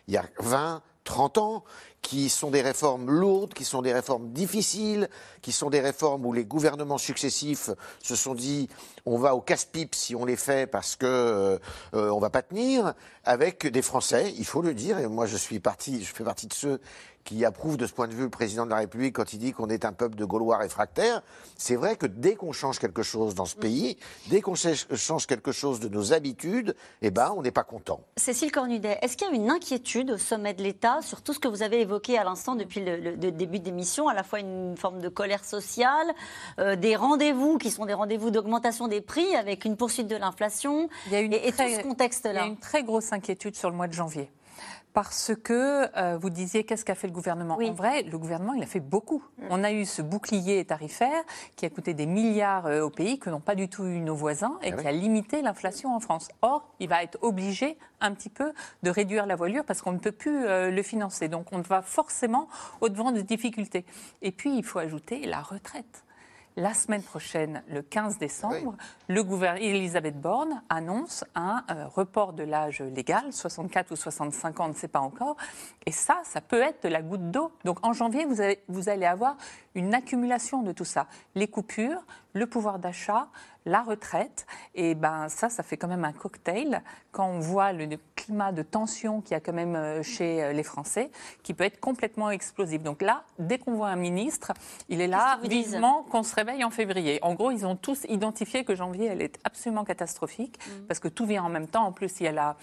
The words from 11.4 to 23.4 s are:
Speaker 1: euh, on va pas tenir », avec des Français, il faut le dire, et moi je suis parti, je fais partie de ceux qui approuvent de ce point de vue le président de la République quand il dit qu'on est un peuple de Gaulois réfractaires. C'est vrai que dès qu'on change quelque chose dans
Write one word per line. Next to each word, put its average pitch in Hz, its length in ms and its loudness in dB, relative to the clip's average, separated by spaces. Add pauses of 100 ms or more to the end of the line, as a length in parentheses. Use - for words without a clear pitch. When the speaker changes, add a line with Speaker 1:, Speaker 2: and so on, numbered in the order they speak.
Speaker 1:
euh, 107 160 4
on 104 80 2
va 104 120 2
pas 131 100 4
tenir », 226 540 2 (300)
avec 147 420 4
des 131 160 4
Français, 107 560 2
il 110 80 -4
faut 160 160 0
le 170 100 2
dire, 165 260 -2
et 123 100 0
moi 113 180 0
je 104 100 -4
suis 104 240 -4
parti, 123 420 -2
je 90 120 -8
fais 113 100 -8
partie 107 220 -4
de - 80 -8
ceux 139 260 -2 (420)
qui 110 220 0
approuvent 147 320 0
de 120 100 0
ce - 60 -10
point 117 160 0
de 113 60 -8
vue 123 80 -4
le 123 80 0
président 113 340 -2
de 117 60 -4
la 110 80 4
République 117 360 0
quand 110 200 -2
il 104 40 -10
dit 123 140 -2
qu'on 113 160 -4
est 110 160 0
un 107 80 0
peuple 113 240 -2
de 104 80 -2
Gaulois 110 320 4
réfractaires. 165 640 2 (380)
C'est 123 180 2
vrai 196 200 2
que 147 100 0
dès 120 280 4
qu'on 175 180 -4
change 135 260 -2
quelque 110 240 0
chose 110 320 0
dans 92 100 0